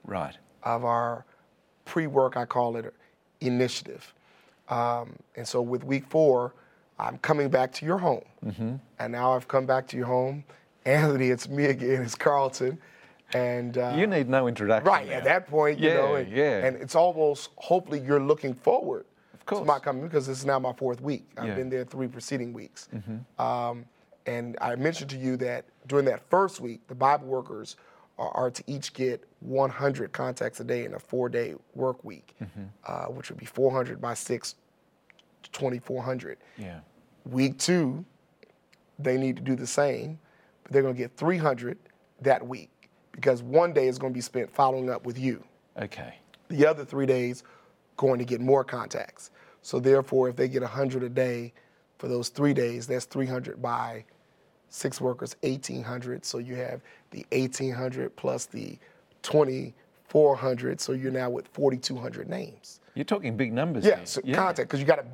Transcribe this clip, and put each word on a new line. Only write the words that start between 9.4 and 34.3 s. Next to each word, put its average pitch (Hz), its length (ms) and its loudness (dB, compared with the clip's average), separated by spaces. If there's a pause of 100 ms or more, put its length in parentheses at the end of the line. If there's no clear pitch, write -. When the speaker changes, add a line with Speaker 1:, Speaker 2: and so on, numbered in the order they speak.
Speaker 2:
come 131 160 2
back 131 220 0
to - 100 -8
your 123 80 -2
home. 131 400 0 (180)
<laughs> - 220 -20
Anthony, 139 420 6
it's 127 220 0
me 143 160 2
again, 131 380 2
it's 113 120 -6
Carlton. 139 640 2 (540)
And, 123 440 0
uh, 123 200 0
Speaker 1:
You 202 100 4
need 147 220 2
no 131 180 4
introduction 104 400 4
Speaker 2:
Right, 156 220 4
Speaker 1:
now. 135 60 -2
Speaker 2:
at 127 100 -4
that 175 200 2
point, 151 320 4
you 156 120 4
Speaker 1:
Yeah, 165 60 4
Speaker 2:
know, 139 200 4
and, 117 160 -2
Speaker 1:
yeah. 127 340 2
Speaker 2:
and 131 120 0
it's 135 180 -8
almost, 156 600 4
hopefully 165 420 0
you're 139 220 4
looking 139 320 2
forward - 520 0 (280)
Speaker 1:
Of - 120 -20
course. 202 140 -2
Speaker 2:
to 151 60 -4
my 147 140 6
coming 135 240 -4
because 156 220 0
this 131 120 -6
is 135 80 -10
now 139 120 2
my 127 140 -2
fourth 123 300 -4
week. 139 240 -6 (100)
I've 117 140 -6
Speaker 1:
Yeah. 98 60 -4
Speaker 2:
been 131 140 -4
there 127 140 -2
three 131 240 -6
preceding 120 460 -6
weeks. - 420 -16
Speaker 1:
Mm-hmm. 113 500 -6
Speaker 2:
Um, 120 380 -2 (420)
and 120 360 -6
I 120 140 -2
mentioned 147 360 -2
to 135 60 -10
you 131 200 -2
that 123 280 -4 (220)
during 139 180 4
that 123 240 2
first 190 320 2
week, 117 260 -10
the 127 60 -14
Bible 135 320 2
workers 120 520 -6 (420)
are, 127 100 -2
are 127 220 0
to - 160 -12
each 143 260 -8
get 131 300 -2 (160)
one 131 320 0
hundred 135 400 -2
contacts 127 480 -4
a 117 40 -8
day 120 220 -2
in 98 80 -10
a 98 60 -10
four-day 123 560 -2 (180)
work 131 300 -4
week, 92 400 -16
Speaker 1:
Mm-hmm. 98 200 -12 (220)
Speaker 2:
uh, - 200 -6
which 127 240 -10
would - 100 -14
be 120 80 -16
four 131 240 2
hundred 127 280 -2
by 117 140 -4
six, - 400 -6 (1000)